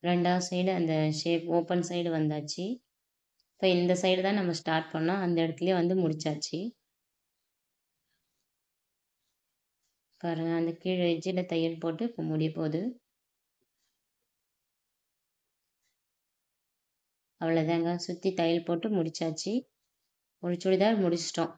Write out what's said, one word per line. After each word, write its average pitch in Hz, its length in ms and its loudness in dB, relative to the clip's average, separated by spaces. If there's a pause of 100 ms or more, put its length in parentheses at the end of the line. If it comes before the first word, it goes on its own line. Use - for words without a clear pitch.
ரெண்டாவது 180 440 2
சைடு 180 320 0
அந்த 160 140 2 (260)
ஷேப் 170 280 0 (100)
ஓப்பன் 170 300 0
சைடு 175 300 -2
வந்தாச்சு. 151 480 -2 (840)
இப்ப - 300 0
இந்த 180 240 4
சைடு 185 260 4
தான் 208 120 2
நம்ம 180 200 0
ஸ்டார்ட் 160 340 0
பண்ணோம். 175 320 0
அந்த 175 200 2
இடத்துலயே 170 340 0
வந்து 175 240 2
முடிச்சாச்சு. 156 560 -2 (3500)
பாருங்க, 165 380 -2
அந்த 170 120 0 (100)
கீழ் 185 280 0
எட்ஜில் 180 420 -2
தையல் 165 320 -2
போட்டு 165 260 -4
இப்ப 165 140 -8
முடிய 156 320 0
போகுது. 160 260 -2 (4000)
அவ்வளவுதாங்க, 165 480 2 (160)
சுத்தி 180 240 -4 (100)
தையல் 170 280 2
போட்டு 170 200 -2 (100)
முடிச்சாச்சு. 165 560 -4 (880)
ஒரு 175 200 0
சுடிதார் 196 400 4
முடிச்சிட்டோம். 170 540 0